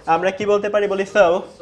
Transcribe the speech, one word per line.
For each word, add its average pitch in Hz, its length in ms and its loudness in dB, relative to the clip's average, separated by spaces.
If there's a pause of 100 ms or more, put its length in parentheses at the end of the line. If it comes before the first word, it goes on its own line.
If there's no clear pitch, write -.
আমরা 170 240 0
কি 190 160 -6
বলতে 208 220 0
পারি? 208 180 0
বলি 196 180 -2 (100)
so। 185 260 4 (220)